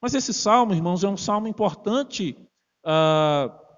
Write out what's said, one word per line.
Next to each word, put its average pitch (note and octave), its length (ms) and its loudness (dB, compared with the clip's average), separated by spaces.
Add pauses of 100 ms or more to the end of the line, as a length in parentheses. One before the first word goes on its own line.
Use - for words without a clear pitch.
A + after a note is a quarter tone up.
Mas B3+ 140 -4
esse B3+ 180 -2
salmo, A3 420 2
irmãos, E3+ 300 -2
é G3 40 2
um G3 80 -2
salmo G#3 300 -2
importante, G#3 880 -4 (480)
ah, D#3 720 2 (200)